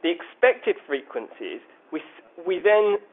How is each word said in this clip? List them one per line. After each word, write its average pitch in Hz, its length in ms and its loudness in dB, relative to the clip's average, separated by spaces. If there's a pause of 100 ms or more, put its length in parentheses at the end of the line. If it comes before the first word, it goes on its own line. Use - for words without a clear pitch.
The 165 80 2
expected 233 680 2 (100)
frequencies, 117 720 -8 (300)
we, 156 80 -6
s-, - 260 -18 (220)
we 180 100 0
then 208 400 2 (160)